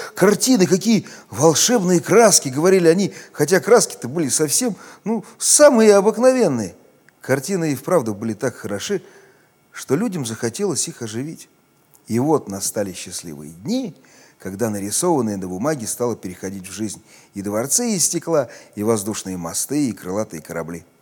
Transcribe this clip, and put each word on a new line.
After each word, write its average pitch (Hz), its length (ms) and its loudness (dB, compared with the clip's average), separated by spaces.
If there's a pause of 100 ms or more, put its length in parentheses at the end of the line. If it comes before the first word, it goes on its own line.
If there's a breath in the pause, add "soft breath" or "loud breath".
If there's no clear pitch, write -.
(160 loud breath)
картины, 208 500 4
какие 190 420 2 (220 loud breath)
волшебные 170 680 2
краски», 180 500 4
говорили 170 380 2
они, 175 260 4 (180 loud breath)
хотя 151 280 0
краски-то - 480 2
были 147 200 -4
совсем, 156 480 -2 (280 loud breath)
ну, 214 200 -4 (140 loud breath)
самые 226 580 6
обыкновенные. 202 800 2 (460)
Картины 156 520 -2
и - 20 -2
вправду 123 400 0
были 110 180 -6
так 120 220 -4
хороши, - 480 -6 (680 soft breath)
что - 240 -4
людям 180 300 -2
захотелось 117 640 -4
их 160 140 -14
оживить. 120 460 -10 (600)
И 113 120 -2
вот 139 300 0
настали 98 420 -6
счастливые 80 600 -14
дни, 180 420 -6 (420 soft breath)
когда 101 320 -4
нарисованное 104 680 -2
на 92 100 -8
бумаге 110 400 -4
стало 120 300 -4
переходить 95 500 -12
в 92 40 -18
жизнь. 101 300 -8 (340 soft breath)
И 101 60 -8
дворцы 123 500 -2
из 180 120 -2
стекла, 160 460 -2 (260 loud breath)
и 104 80 -6
воздушные 104 540 -2
мосты, 127 500 -4
и 104 60 -4
крылатые 90 480 -8
корабли. 82 420 -10 (180)